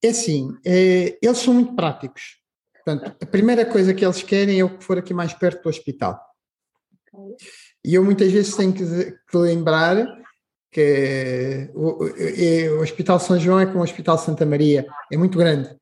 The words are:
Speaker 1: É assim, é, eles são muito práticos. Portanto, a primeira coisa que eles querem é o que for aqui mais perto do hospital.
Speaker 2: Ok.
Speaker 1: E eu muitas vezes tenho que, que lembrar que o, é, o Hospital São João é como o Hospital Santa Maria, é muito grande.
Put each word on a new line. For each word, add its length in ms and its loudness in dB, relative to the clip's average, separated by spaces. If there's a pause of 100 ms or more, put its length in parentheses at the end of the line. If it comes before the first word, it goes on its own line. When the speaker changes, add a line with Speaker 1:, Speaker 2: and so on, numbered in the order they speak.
Speaker 1:
É 60 4
assim, 460 -2 (100)
é, 580 2
eles 160 2
são 160 2
muito 200 2
práticos. 640 -8 (340)
Portanto, 460 -8
a 60 -12
primeira 380 2
coisa 280 2
que 120 0
eles 180 0
querem 380 2
é 40 4
o 120 -4
que 80 -20
for 140 -2
aqui 140 -8
mais 200 -4
perto 300 -2
do 60 -4
hospital. 520 -6 (920)
Speaker 2:
Ok. 240 -20 (480)
Speaker 1:
E 100 -2
eu 100 4
muitas 260 2
vezes 240 0
tenho 180 0
que, 120 -4
que 520 -6
lembrar 720 2 (640)
que 1040 -2
o, 320 -4
é, 640 0
o 120 0
Hospital 360 0
São 200 2
João 200 2
é 80 4
como 120 -4
o 40 0
Hospital 360 -2
Santa 260 -2
Maria, 420 2 (240)
é 60 -6
muito 220 0
grande. 320 2 (120)